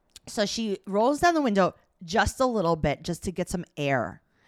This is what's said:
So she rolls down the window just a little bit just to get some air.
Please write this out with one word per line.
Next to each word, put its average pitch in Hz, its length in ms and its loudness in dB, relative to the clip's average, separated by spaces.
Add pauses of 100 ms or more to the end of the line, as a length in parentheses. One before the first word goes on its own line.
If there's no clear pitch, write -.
(260)
So 208 200 -2
she 208 400 -4
rolls 233 340 2
down 349 140 4
the 311 80 0
window 196 320 2 (280)
just 196 380 0
a 262 60 4
little 180 300 2
bit 147 280 -2
just 170 200 -6
to 196 60 -4
get 170 200 -6
some 180 160 -6 (100)
air. 135 460 -2 (240)